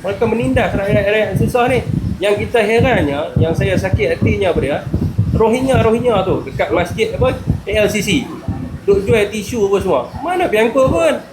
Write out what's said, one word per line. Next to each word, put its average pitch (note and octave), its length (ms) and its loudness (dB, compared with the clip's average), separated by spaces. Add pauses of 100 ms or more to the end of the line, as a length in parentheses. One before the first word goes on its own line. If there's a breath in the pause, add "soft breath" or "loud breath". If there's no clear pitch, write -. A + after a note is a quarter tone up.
mereka G3+ 240 -2
menindas A3+ 480 0
rakyat-rakyat G#3 560 2
yang F#3+ 80 -2
susah A#3+ 320 2
ni. B3 80 2 (400)
Yang G3+ 240 2
kita A3 160 0
herannya, G#3 600 2 (200)
yang E3 160 2
saya F#3+ 240 0
sakit F#3 400 0
hatinya G3+ 320 2
apa D#3 80 0
dia, C#3+ 180 -2 (540)
Rohingya-Rohingya A3+ 960 2
tu D3+ 160 -2
dekat - 320 -4
masjid F3 400 -2
apa, - 240 0
A - 320 -4
L G#3+ 160 2
C G#3 160 -2
C. D3+ 240 0 (560)
Duk - 240 2
jual G#3+ 240 2
tisu G#3+ 400 -2
apa G3 80 2
semua. E3 220 0 (180)
Mana F4+ 320 -2
piangkul A#3+ 400 2
pun. E4 240 2 (160)